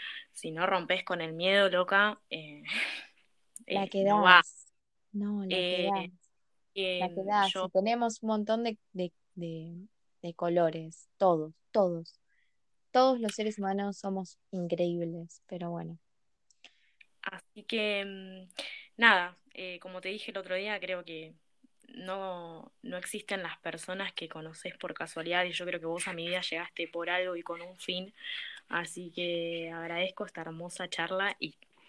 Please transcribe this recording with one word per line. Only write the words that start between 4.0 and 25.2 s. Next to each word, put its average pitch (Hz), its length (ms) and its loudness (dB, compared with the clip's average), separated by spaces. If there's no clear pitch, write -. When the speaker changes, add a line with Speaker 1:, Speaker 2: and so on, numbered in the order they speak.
Speaker 1:
no 202 200 6
va". 180 140 12
Speaker 2:
das. - 280 4
No, 208 340 -2
la - 0 -
que 185 100 0
Speaker 1:
Eh, 180 380 2
Speaker 2:
das. 185 160 -2
La 180 100 0
que 175 120 -6
Speaker 1:
em, 196 60 -6
Speaker 2:
das. 202 260 4
Speaker 1:
yo 185 140 -2
Speaker 2:
Y - 20 -18
tenemos 226 540 0
un 220 60 -4
montón 220 340 0
de, 226 140 -2
de, 180 180 -4
de, 165 400 -8
de 175 100 -8
colores, 165 840 0
todos, 160 360 4
todos. 175 480 2
Todos 262 280 6
los 214 160 -2
seres 214 240 -2
humanos 202 380 -2
somos 190 420 -6
increíbles, 170 960 -2
pero 175 220 -8
bueno. 165 300 -8
Speaker 1:
Así - 420 -12
que, 208 420 -2
mm, 190 440 -14
nada, 190 400 8
eh, 180 260 -10
como 185 220 -12
te 185 80 -6
dije 214 220 -8
el - 60 -6
otro 185 180 -4
día, 202 240 -2
creo 180 240 -4
que 160 300 -12
no, 180 840 -8
no 180 140 -8
existen 190 460 -6
las 165 160 -10
personas 180 540 -8
que 165 160 -10
conoces 160 480 -12
por 156 160 -10
casualidad, 170 520 -2